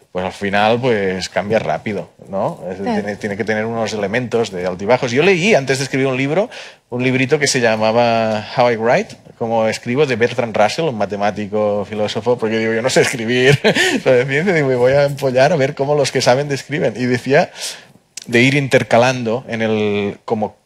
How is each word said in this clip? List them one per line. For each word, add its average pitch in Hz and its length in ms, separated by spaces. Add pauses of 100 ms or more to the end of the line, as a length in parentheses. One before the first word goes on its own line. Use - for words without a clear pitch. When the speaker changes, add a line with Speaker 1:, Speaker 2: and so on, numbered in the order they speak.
(120)
Speaker 1:
pues 92 120
al 90 80
final, 104 480
pues, 98 480
cambia 101 300
rápido, 85 500 (220)
¿no? 117 300 (100)
Es, 92 100
Speaker 2:
Claro. 104 220
Speaker 1:
tiene, 101 140
tiene 101 200
que 104 80
tener 107 220
unos 113 260
elementos 110 580
de 90 160
altibajos. 101 460
Yo 139 100
leí, 190 320
antes 135 240
de 139 60
escribir 135 220
un 127 100
libro, 156 320 (400)
un 123 140
librito 131 360
que 143 80
se 127 140
llamaba 110 880 (100)
How 123 160
I 113 40
Write, 127 400 (200)
Cómo 113 320
escribo, 123 380
de 127 100
Bertrand 117 400
Russell, 107 300
un 120 100
matemático, 104 920
filósofo, 107 520
porque 113 200
digo, 113 140
"Yo 113 80
no 127 80
sé 151 140
escribir 127 580
<laughs> 269 420
sobre 131 220
ciencia", 160 300
digo, 139 180
"Y 127 40
voy 123 160
a 143 120
empollar 135 480
a 170 40
ver 135 180
cómo 139 200
los 143 160
que 127 120
saben 135 260
describen". 139 480
Y 123 80
decía 127 460 (760)
de 117 140
ir 135 140
intercalando 127 920
en 113 140
el, 104 640
como 107 420